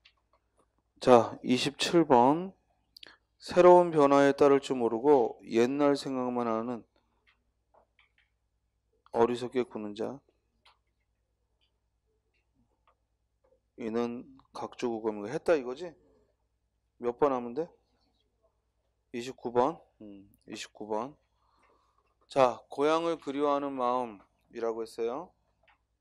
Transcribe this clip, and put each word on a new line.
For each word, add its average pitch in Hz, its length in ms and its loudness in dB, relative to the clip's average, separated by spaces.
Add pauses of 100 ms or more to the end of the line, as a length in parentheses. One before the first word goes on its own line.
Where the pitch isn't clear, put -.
(1000)
자, 117 440 4
이십칠 139 600 -2
번. 147 480 2 (840)
새로운 180 500 6
변화에 139 440 4
따를 139 260 4
줄 139 160 -6
모르고 117 680 2
옛날 135 500 2
생각만 127 520 -6
하는 113 380 -6 (2250)
어리석게 120 520 -2
구는 107 320 -12
자. 113 240 -10 (3500)
이는 120 600 -8 (160)
각주국어인 110 680 -8
거 101 60 -10
했다 160 280 -2
이거지? 139 400 -10 (1000)
몇 120 200 -8
번 143 140 2
하면 120 220 -8
돼? 160 160 -8 (1400)
이십구 123 400 -12
번. 139 260 -2 (220)
음, 101 280 -20 (180)
이십구 - 400 -16
번. 113 280 -8 (1120)
자, 123 420 2
고향을 160 500 -2
그리워하는 143 520 -4
마음이라고 117 1080 -8
했어요. 117 500 -10 (680)